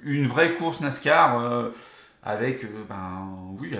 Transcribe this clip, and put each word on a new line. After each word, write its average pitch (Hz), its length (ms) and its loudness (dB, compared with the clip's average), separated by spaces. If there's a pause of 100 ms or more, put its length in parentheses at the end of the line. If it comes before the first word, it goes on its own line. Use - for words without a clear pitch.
une 143 240 2
vraie 160 260 4
course 165 280 -2
nascar, 143 600 4
euh, 120 280 0 (540)
avec, 113 400 -2
euh, 110 40 -10 (200)
ben, 95 420 -8 (300)
oui, - 200 -8